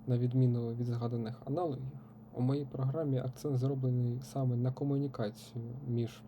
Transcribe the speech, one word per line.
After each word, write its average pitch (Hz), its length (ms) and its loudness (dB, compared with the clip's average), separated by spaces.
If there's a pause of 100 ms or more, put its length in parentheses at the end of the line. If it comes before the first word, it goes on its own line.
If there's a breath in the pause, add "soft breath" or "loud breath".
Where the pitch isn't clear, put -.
На 123 100 2
відміну 120 560 4
від 120 140 -2
згаданих 117 580 -2
аналогів, 139 540 -2 (340 loud breath)
у - 80 -2
моїй 139 240 2
програмі 135 520 0
акцент 127 400 -2
зроблений 123 640 2
саме 131 340 0
на 127 160 2
комунікацію 139 920 -2 (240)
між 117 400 0